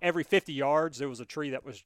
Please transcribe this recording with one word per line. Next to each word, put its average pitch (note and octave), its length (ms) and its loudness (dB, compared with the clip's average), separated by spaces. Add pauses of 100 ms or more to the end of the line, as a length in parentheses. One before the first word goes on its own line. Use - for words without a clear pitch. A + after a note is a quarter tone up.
every E3+ 220 2
fifty F#3+ 300 2
yards, C#3+ 440 2
there C#3 100 -4
was B2 140 -8
a B2 40 -12
tree D3 260 -6
that C3 140 -6
was A#2 200 -14